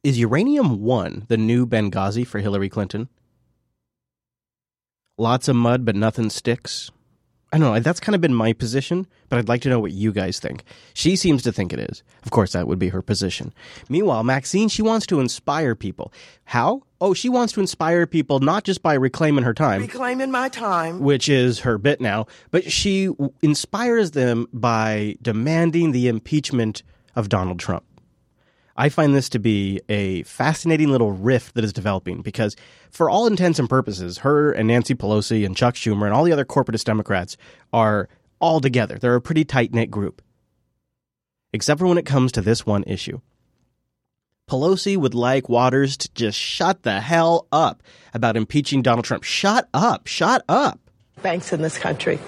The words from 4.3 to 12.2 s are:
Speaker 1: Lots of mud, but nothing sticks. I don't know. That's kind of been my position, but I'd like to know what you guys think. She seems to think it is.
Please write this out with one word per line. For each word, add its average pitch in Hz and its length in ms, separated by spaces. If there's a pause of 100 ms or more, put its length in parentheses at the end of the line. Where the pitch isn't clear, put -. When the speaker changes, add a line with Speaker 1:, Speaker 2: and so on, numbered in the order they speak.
Speaker 1:
Lots 117 300
of 139 80
mud, 120 300
but 110 100
nothing 110 340
sticks. - 640 (640)
I 156 60
don't 139 140
know. 110 60
That's 151 220
kind 208 160
of 175 40
been 151 140
my 113 180
position, 135 540 (220)
but 123 100
I'd 110 100
like 120 120
to 139 80
know 123 100
what 98 140
you 104 180
guys 95 300
think. - 240 (280)
She 175 220
seems 156 300
to 117 80
think 92 200
it 64 60
is. - 240 (220)